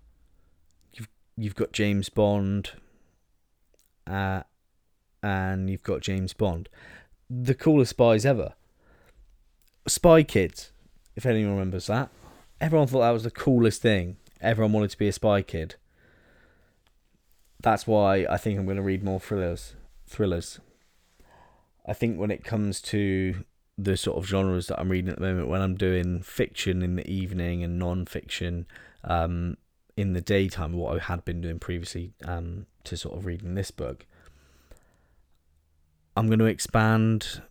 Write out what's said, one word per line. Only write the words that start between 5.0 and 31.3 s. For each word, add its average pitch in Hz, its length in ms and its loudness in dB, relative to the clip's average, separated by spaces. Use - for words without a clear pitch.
and 95 480 -2
you've 95 140 -6
got 92 180 -4
James 95 320 -4
Bond. 87 360 -2
The 123 240 0
coolest 147 380 4
spies 113 340 4
ever. 127 280 0
Spy 160 360 8
Kids, - 480 -2
if 104 100 -6
anyone 107 280 2
remembers 95 340 -4
that. 127 220 -2
Everyone 151 280 4
thought 127 140 2
that 117 100 6
was 113 120 0
the 117 80 -6
coolest 117 500 4
thing. 92 360 2
Everyone 110 300 2
wanted 104 200 2
to - 60 -12
be 104 100 2
a 98 60 2
spy 104 280 2
kid. 85 340 -8
That's 110 240 2
why 98 440 4
I 87 80 0
think 101 200 -2
I'm 95 80 -2
gonna 98 160 -2
read 98 220 -2
more 95 160 -2
thrillers. 90 560 -6
Thrillers. 87 520 -4
I 107 80 -6
think 113 240 -2
when 104 140 -2
it - 120 -6
comes 104 400 -4
to 95 600 0
the 95 200 0
sort - 200 -4
of 92 80 -6
genres 95 420 0
that - 120 -6
I'm 92 100 -2
reading 90 200 0
at - 100 -6
the 90 60 -2
moment, 90 240 -2
when 95 120 0
I'm 95 140 0
doing 90 460 0
fiction - 600 -4
in 90 140 -2
the - 140 -6
evening 90 540 -4
and 85 140 -4
non-fiction, 87 880 -6
um, 87 540 -2
in 98 160 0
the 90 80 -2
daytime, 92 520 0
what 85 220 -4
I 82 80 -4
had 87 220 -6
been 85 160 -6